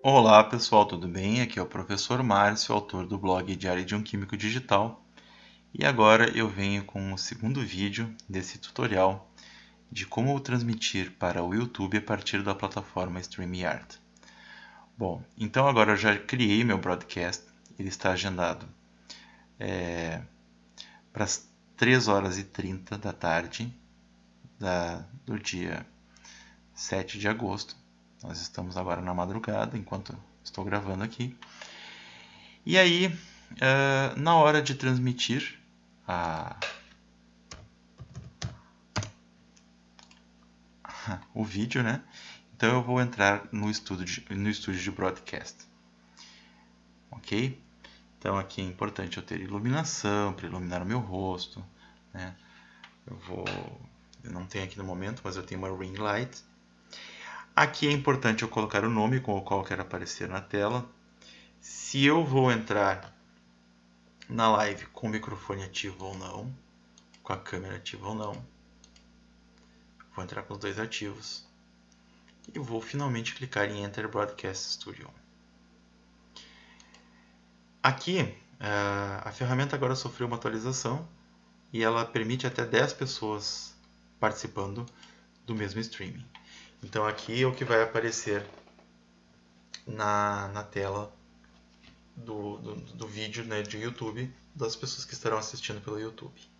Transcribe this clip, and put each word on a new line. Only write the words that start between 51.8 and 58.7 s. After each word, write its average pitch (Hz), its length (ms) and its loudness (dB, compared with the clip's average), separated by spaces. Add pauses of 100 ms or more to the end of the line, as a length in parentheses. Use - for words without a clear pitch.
né? 92 240 -12 (720)
Eu 95 120 -14
vou, 92 260 -10 (800)
eu - 100 -12
não 90 140 -8
tenho 95 180 -6
aqui 95 140 -12
no 98 60 -8
momento, 95 380 -8
mas 92 140 -8
eu 90 60 -8
tenho 92 180 -10
uma 95 80 -6 (100)
ring 95 180 -8
light. 107 460 -4 (1120)
Aqui 147 300 2
é 143 60 4
importante 131 500 2
eu 110 60 -4
colocar 107 360 0